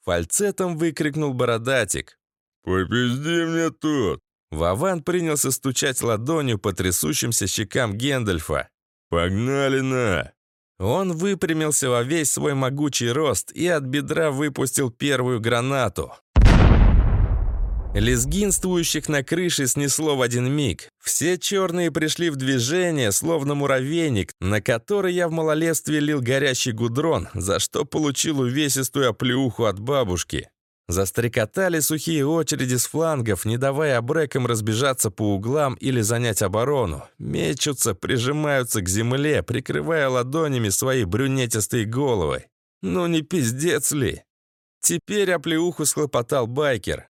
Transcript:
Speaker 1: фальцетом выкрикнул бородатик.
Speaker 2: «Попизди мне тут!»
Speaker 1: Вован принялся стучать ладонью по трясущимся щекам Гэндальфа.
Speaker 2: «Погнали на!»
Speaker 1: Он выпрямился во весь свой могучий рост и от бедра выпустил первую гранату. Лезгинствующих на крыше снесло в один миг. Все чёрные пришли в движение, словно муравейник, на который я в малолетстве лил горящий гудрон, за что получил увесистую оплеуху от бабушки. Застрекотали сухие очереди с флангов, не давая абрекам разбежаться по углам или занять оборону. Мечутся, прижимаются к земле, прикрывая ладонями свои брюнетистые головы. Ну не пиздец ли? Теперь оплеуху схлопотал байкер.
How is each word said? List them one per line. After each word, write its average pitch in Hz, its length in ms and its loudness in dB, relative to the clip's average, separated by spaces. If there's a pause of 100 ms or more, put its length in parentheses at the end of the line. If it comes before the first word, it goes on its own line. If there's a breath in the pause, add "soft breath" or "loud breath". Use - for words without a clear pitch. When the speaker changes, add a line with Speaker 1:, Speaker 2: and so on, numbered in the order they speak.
Speaker 1:
фальцетом 175 720 -2
выкрикнул 151 600 -2
бородатик. 117 800 -2 (460)
Speaker 2:
«Попизди 123 840 0
мне 165 240 0
тут!» 123 500 -2 (300)
Speaker 1:
Вован 110 540 0
принялся 160 480 0
стучать 135 500 -2
ладонью 120 560 0
по 98 160 -2
трясущимся 117 720 0
щекам 107 500 -2
Гэндальфа. 104 760 -2 (400)
Speaker 2:
«Погнали 127 720 0
на!» 123 520 0 (460)
Speaker 1:
Он 170 340 0
выпрямился 160 760 0
во 120 120 2
весь 143 300 0
свой 143 240 0
могучий 135 560 0
рост 139 400 0
и 165 160 -2
от 160 160 2
бедра 147 480 -2
выпустил 135 580 -2
первую 127 500 -2
гранату. 120 760 -2 (1800)
Лезгинствующих 156 1120 0
на 143 160 0
крыше 165 440 0
снесло 143 480 0
в 131 80 2
один 123 280 0
миг. 139 380 -2 (100)
Все 175 380 -2
чёрные 180 540 0
пришли 160 400 0
в 143 40 -4
движение, 135 760 0
словно 147 420 0
муравейник, 139 800 0 (100)
на 101 200 0
который 180 520 0
я 180 140 0
в 156 40 -2
малолетстве 156 680 0
лил 147 200 0
горящий 131 520 0
гудрон, 117 640 0
за 90 240 0
что - 260 -2
получил 147 540 -2
увесистую 131 680 0
оплеуху 123 560 0
от 101 140 0
бабушки. 104 720 -2 (380)
Застрекотали 120 960 0
сухие 156 440 0
очереди 147 500 0
с 120 120 0
флангов, 139 580 -2
не 113 120 0
давая 139 420 0
абрекам 135 480 -2
разбежаться 113 640 0
по 104 240 0
углам 127 400 0
или 127 260 0
занять 117 400 0
оборону. 107 600 0 (160)
Мечутся, 147 760 -2
прижимаются 131 880 0
к 90 80 -4
земле, 123 540 0
прикрывая 147 640 -2
ладонями 127 600 0
свои 127 360 0
брюнетистые 120 800 -2
головы. 107 600 -2 (360)
Ну 185 240 -2
не 165 160 0
пиздец 143 680 -2
ли? 123 320 -2 (580)
Теперь 185 500 0
оплеуху 165 540 0
схлопотал 131 640 0
байкер. 120 680 -2